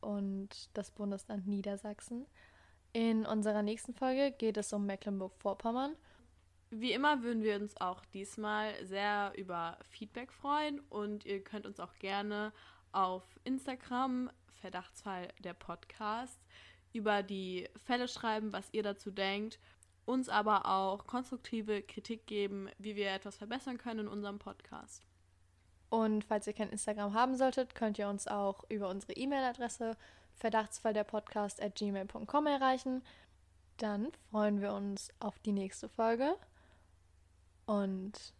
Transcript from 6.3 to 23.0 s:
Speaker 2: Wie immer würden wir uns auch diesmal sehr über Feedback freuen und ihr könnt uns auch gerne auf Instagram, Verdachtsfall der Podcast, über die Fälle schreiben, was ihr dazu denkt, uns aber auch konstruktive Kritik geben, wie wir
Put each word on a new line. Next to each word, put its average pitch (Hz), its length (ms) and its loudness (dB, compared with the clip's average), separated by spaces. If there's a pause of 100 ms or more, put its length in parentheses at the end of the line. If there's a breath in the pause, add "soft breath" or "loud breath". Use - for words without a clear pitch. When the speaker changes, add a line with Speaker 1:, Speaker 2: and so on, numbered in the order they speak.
Speaker 2:
Wie 233 200 0
immer 277 300 6
würden 233 220 2
wir 214 140 4
uns 208 220 -6
auch 185 260 -2
diesmal 208 680 -2 (100)
sehr 202 520 0
über 170 480 -4
Feedback - 500 -12
freuen 294 460 0 (100)
und 208 360 -4
ihr 196 180 -4
könnt 202 240 -8
uns 202 120 -12
auch - 200 -10
gerne 208 520 -2 (420 loud breath)
auf 185 300 2 (200)
Instagram, 254 880 0 (240)
Verdachtsfall 180 840 -8
der 180 160 -8
Podcast, 214 880 -6 (520 loud breath)
über 208 280 4
die 190 540 -4
Fälle 247 320 0
schreiben, 220 460 -2
was - 200 -6
ihr 214 80 0
dazu 202 300 -4
denkt, 196 480 0 (460 soft breath)
uns 254 240 2
aber 214 360 6
auch 190 400 2
konstruktive 220 760 -2
Kritik - 460 -8
geben, 202 500 0
wie 214 180 -6
wir 202 160 0